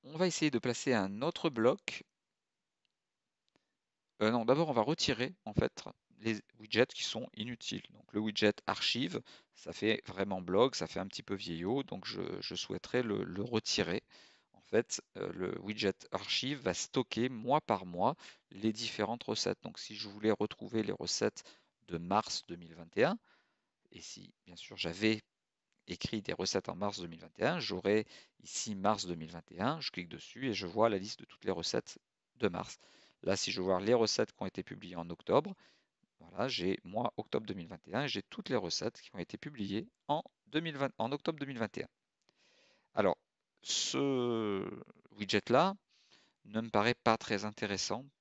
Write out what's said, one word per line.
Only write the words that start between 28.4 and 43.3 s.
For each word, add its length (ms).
ici 340
mars 300
deux 100
mille 160
vingt 200
et 100
un, 200
je 100
clique 180
dessus 380
et 60
je 140
vois 220
la 80
liste 220
de 60
toutes 200
les 60
recettes 480
de 120
mars. 320
Là, 140
si 160
je 80
veux 60
voir 140
les 140
recettes 400
qui 100
ont 20
été 180
publiées 320
en 140
octobre, 460
voilà, 280
j'ai 360
moi 340
octobre 280
deux 80
mille 140
vingt 200
et 80
un 80
et 40
j'ai 160
toutes 260
les 60
recettes 460
qui 140
ont 40
été 180
publiées 500
en 160
deux 140
mille 160
vingt, 200
en 140
octobre 280
deux 60
mille 140
vingt 180
et 60
un. 60
Alors, 240